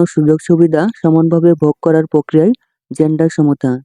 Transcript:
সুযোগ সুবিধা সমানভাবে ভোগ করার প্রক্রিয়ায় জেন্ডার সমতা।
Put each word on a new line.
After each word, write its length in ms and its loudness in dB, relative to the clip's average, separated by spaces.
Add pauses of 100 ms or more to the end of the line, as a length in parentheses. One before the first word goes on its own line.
সুযোগ 320 0
সুবিধা 400 0 (160)
সমানভাবে 600 2
ভোগ 220 0
করার 260 0
প্রক্রিয়ায় 460 0 (380)
জেন্ডার 400 -2
সমতা। 400 -2 (120)